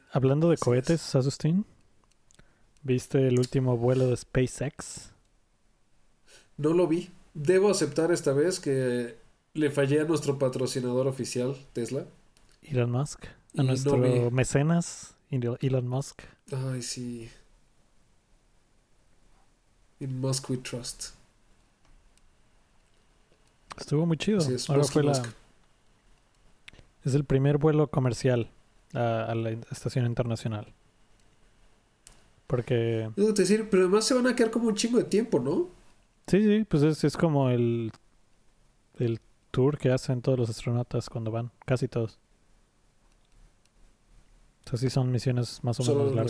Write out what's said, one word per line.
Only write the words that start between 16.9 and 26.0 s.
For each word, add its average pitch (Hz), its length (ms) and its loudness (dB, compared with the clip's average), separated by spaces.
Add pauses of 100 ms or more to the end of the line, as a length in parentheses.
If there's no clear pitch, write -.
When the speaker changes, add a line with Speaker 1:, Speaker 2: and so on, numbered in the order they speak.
Speaker 2:
In 131 220 -6
Musk 131 280 -2
we 131 80 -2
trust. - 520 -10 (2750)
Speaker 1:
Estuvo 151 280 -2
muy 165 120 2
chido. 208 220 0
Speaker 2:
Así 135 140 0
es, - 160 -6
Speaker 1:
Ahora 143 140 4
Speaker 2:
Musk 139 100 0
Speaker 1:
fue 151 100 2
Speaker 2:
y - 40 2
Speaker 1:
la, 123 40 4
Speaker 2:
Musk. 123 140 0 (1800)